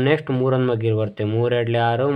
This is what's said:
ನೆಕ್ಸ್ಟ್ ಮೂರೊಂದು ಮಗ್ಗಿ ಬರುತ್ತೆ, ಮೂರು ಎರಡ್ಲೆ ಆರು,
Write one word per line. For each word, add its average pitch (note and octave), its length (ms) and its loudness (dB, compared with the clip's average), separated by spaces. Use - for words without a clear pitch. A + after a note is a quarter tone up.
ನೆಕ್ಸ್ಟ್ D3+ 200 0
ಮೂರೊಂದು C3 320 2
ಮಗ್ಗಿ A2+ 280 0
ಬರುತ್ತೆ, G#2+ 240 -4
ಮೂರು A#2+ 240 0
ಎರಡ್ಲೆ A#2 200 0
ಆರು, B2 140 0